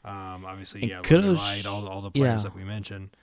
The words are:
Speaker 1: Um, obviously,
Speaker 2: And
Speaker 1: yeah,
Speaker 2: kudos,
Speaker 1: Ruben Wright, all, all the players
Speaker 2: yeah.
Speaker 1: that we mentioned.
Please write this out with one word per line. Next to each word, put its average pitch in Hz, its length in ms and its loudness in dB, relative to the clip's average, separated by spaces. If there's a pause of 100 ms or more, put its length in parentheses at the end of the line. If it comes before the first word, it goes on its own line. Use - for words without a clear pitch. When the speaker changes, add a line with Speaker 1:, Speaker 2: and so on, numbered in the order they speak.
Speaker 1:
Um, 95 400 -10
obviously, 95 380 -12
Speaker 2:
And 113 80 -2
Speaker 1:
yeah, 92 120 -8
Speaker 2:
kudos, 170 220 8
Speaker 1:
Ruben 190 120 4
Wright, 101 300 -2
all, 101 220 -6
all 98 140 -8
the 98 80 -8
players 120 320 4
Speaker 2:
yeah. 104 60 -4
Speaker 1:
that 90 80 -12
we 95 80 -10
mentioned. 98 460 -10 (120)